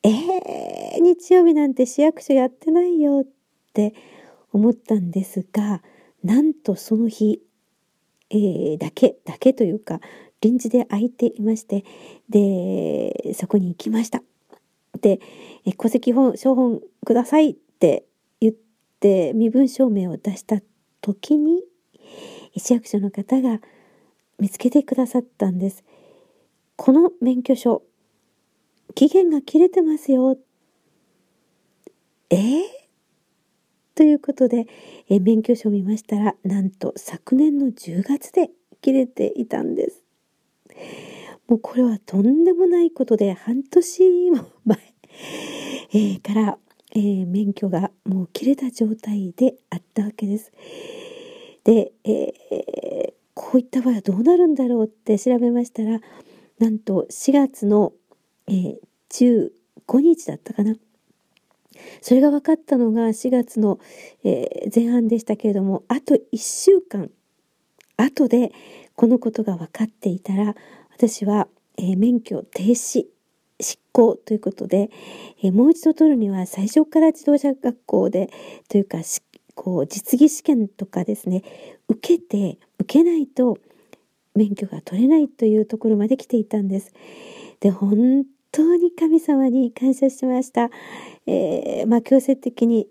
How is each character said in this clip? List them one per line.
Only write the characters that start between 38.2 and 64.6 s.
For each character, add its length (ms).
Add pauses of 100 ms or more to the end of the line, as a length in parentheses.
で 200 (300)
切 120
れ 140
て 280
い 100
た 180
ん 100
で 160
す。 140 (1400)
も 100
う 20
こ 160
れ 80
は 160
と 180
ん 260
で 100
も 140
な 140
い 100
こ 140
と 100
で、 180
半 300
年 680
も 140 (200)
前、 140 (1120)
え 40 (180)
ー、 60
か 120
ら、 240 (360)
え 60
ー、 280
免 260
許 160
が 220 (120)
も 200
う 100
切 140
れ 80
た 160
状 240
態 360
で 240 (140)
あ 80
っ 40 (120)
た 100
わ 80
け 140
で 120
す。 140 (1120)
で、 300 (100)
え 60
ー、 1040 (200)
こ 220
う 40
い 40
っ 20
た 160
場 100
合 40
は 60
ど 120
う 100
な 120
る 120
ん 80
だ 120
ろ 160
う 20
っ 20
て 300
調 200
べ 140
ま 120
し 80
た 120
ら、 180 (580)
な 100
ん 100
と 300
四 220
月 340
の、 280 (540)
え 40
ー、 280 (300)
十 440 (320)
五 160
日 240
だ 80
っ 40
た 160
か 100
な。 120 (1300)
そ 140
れ 60
が 100
分 100
か 120
っ 40
た 200
の 140
が 220
四 160
月 300
の、 200 (440)
え 440